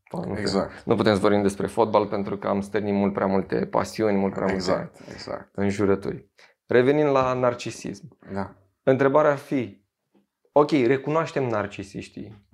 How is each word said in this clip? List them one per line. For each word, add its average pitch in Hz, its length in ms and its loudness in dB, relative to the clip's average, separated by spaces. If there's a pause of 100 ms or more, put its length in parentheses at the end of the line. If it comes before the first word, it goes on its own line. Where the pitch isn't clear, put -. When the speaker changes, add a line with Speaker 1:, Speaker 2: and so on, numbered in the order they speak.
(120)
Speaker 1:
Nu - 80 -6
putem, 107 160 -6
Speaker 2:
Exact. 98 480 -2
Speaker 1:
nu 117 120 2
putem 104 180 4
să 95 60 2
vorbim 104 220 4
despre 98 240 0
fotbal 107 400 2
pentru 101 320 -6
că 101 100 -4
am 101 120 0
stârnit 101 340 -2
mult 101 180 2
prea 101 140 0
multe 95 400 0
pasiuni, 101 500 0
mult 98 160 0
prea 98 120 -4
multe 95 140 0
Speaker 2:
Exact, 92 380 -4 (160)
exact. - 420 -12
Speaker 1:
înjurături. 98 720 -2 (400)
Revenind 139 440 4
la 131 220 2
narcisism. - 840 -4 (140)
Speaker 2:
Da. 95 220 -8 (280)
Speaker 1:
Întrebarea 139 480 4
ar 139 60 0
fi, 127 480 -6 (680)
ok, 151 180 4
recunoaștem 139 760 2
narcisiștii, 104 1080 -6